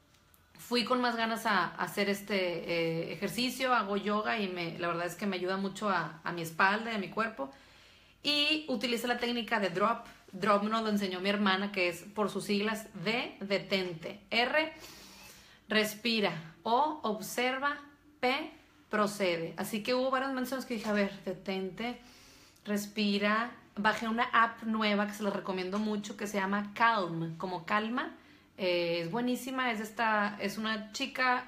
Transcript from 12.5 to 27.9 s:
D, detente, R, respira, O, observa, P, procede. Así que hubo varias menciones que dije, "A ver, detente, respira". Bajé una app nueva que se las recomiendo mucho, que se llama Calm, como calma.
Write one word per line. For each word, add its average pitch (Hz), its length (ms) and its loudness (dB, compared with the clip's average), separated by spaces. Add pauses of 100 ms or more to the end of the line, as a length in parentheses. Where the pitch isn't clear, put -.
D, 240 360 -2
detente, 185 800 -2 (100)
R, 277 420 2 (960)
respira, 214 640 2 (300)
O, 285 400 2
observa, 262 760 -2 (440)
P, 277 300 0 (380)
procede. 180 680 0
Así 208 260 -4
que 247 120 0
hubo 254 160 2
varias 262 220 0
menciones 254 320 -2
que 247 100 -4
dije, 214 140 -4
"A 208 60 2
ver, 196 180 2 (120)
detente, 190 760 -4 (640)
respira". 208 840 2 (260)
Bajé 214 320 2
una 226 240 2
app 233 300 4
nueva 214 440 2
que 202 60 -4
se 208 100 -10
las 196 120 0
recomiendo 185 440 -2
mucho, 214 380 -2
que 208 100 -6
se 208 120 -4
llama 202 360 0
Calm, 170 600 2
como 180 300 -6
calma. 226 480 0 (420)